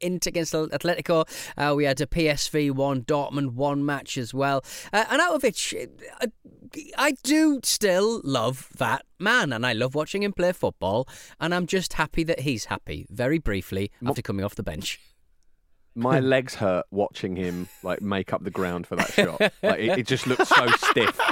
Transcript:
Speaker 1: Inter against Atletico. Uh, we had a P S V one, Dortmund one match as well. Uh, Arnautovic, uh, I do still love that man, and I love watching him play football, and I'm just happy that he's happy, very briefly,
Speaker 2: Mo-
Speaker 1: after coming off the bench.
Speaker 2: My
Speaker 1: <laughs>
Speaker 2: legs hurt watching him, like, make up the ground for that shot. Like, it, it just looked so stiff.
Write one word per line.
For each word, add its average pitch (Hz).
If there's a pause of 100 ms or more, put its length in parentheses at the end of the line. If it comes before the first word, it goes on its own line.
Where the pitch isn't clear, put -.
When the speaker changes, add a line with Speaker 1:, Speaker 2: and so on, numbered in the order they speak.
Speaker 1:
Inter 175
against 165
Atletico. 160 (280)
Uh, 147
we 147
had 135
a 139
P 165
S 143
V 147
one, 135
Dortmund 143
one 143
match 143
as 120
well. 139 (280)
Uh, 214
Arnautovic, 277 (340)
uh, 247 (680)
I 285 (100)
do 302
still 202
love 131
that 120 (160)
man, 208
and 113
I 123
love 127
watching 156
him 202
play 180
football, 107 (340)
and 165
I'm 180
just 185
happy 165
that 165
he's 131
happy, -
very 127
briefly, 101
Speaker 2:
Mo- 120
Speaker 1:
after -
coming 98
off 101
the 107
bench. 82 (960)
Speaker 2:
My 127
Speaker 1:
<laughs> 131
Speaker 2:
legs 131
hurt 92
watching 98
him, 90 (140)
like, 90
make 98
up -
the 95
ground 87
for -
that -
shot. 85
Like, 202
it, -
it 110
just 131
looked 127
so - (100)
stiff. - (140)